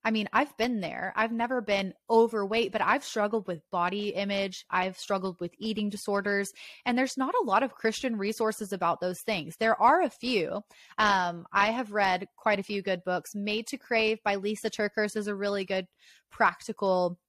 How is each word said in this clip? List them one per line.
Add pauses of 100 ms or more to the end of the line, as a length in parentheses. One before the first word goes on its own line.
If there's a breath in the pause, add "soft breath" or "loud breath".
I
mean,
I've
been
there.
I've
never
been (160)
overweight,
but
I've
struggled
with
body
image.
I've
struggled
with
eating
disorders. (340 loud breath)
And
there's
not
a
lot
of
Christian
resources
about
those
things.
There
are
a
few. (360 loud breath)
Um,
I
have
read (100)
quite
a
few
good
books.
Made
to
Crave
by
Lisa
TerKeurst
is
a
really
good (440 soft breath)
practical (100)